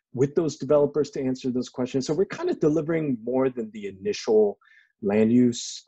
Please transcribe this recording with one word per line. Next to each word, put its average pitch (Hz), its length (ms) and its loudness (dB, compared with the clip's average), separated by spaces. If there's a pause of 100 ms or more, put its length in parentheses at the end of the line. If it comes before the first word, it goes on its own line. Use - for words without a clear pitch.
(140)
with 143 200 0
those 160 240 0
developers 143 520 2
to 143 140 -6
answer 131 260 -4
those 123 200 -4
questions. 127 360 -4
So - 60 0
we're 180 140 0
kind 339 240 -4
of - 100 -4
delivering 156 640 0
more 131 240 0
than 120 240 -6
the 104 140 -10
initial 101 720 0 (420)
land 107 320 2
use, 123 560 2